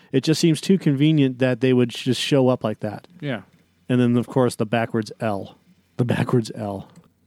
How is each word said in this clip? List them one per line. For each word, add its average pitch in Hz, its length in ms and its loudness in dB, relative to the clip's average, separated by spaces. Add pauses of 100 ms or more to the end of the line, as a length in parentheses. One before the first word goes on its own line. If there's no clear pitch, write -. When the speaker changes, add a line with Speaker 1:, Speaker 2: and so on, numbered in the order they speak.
(120)
Speaker 1:
it 135 100 2
just 156 180 0
seems 160 200 2
too 190 180 2
convenient 143 640 2
that 127 200 0
they 131 120 4
would 123 180 4
just - 300 -4
show 131 280 2
up 127 140 0
like 107 180 -6
that. - 280 -10 (120)
Speaker 2:
Yeah. 131 220 -8 (460)
Speaker 1:
And 123 120 2
then, 120 160 2
of 117 100 0
course, 123 300 0
the 113 100 -2
backwards 117 440 -2 (100)
L. 101 380 -6 (380)
The 127 80 -2
backwards 117 500 -2
L. 101 340 -10 (380)